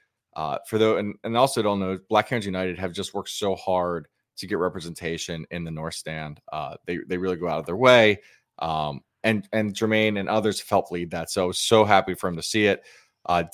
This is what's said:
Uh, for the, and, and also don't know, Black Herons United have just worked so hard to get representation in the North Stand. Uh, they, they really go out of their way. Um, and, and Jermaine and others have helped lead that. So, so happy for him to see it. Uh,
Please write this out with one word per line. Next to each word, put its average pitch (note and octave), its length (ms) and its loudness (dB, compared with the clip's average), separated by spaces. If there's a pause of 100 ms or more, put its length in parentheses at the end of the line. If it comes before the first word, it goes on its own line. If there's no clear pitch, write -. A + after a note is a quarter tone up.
(340)
Uh, D2+ 320 -6
for A2+ 120 -2
the, A2 180 4
and, G#2 180 -4 (100)
and A2+ 120 -4
also B2+ 260 2
don't G2+ 160 0
know, F#2+ 200 -4 (120)
Black G#2+ 180 4
Herons A#2 160 -4
United F#2 340 -4
have F#2 140 -6
just F#2+ 220 -8
worked G2 160 -6
so G2 240 -2
hard F2 520 -2 (300)
to G2 100 -12
get F#2 120 -2
representation E2+ 920 -6
in E2+ 140 -8
the D#2+ 60 -10
North D#2+ 240 -8
Stand. D#2 460 -10 (120)
Uh, D2+ 220 -8 (100)
they, F2 220 -6
they F2+ 100 -4
really F2+ 200 -2
go E2+ 120 -4
out D#2 100 -2
of D#2+ 60 -6
their F2 120 -6
way. A2+ 440 8 (380)
Um, D#2 420 -4 (240)
and, G#2+ 280 0
and G#2+ 220 -2
Jermaine A2 460 0
and F#2 80 -6
others G#2+ 320 0
have - 80 -14
helped - 240 0
lead F2 200 -6
that. E2 180 -6
So, F#2 220 -2
so A2 340 4
happy F#2+ 280 4
for G2 140 -6
him F2 80 -4
to D#2+ 60 -8
see G#2+ 240 0
it. - 180 2 (400)
Uh, F2 280 0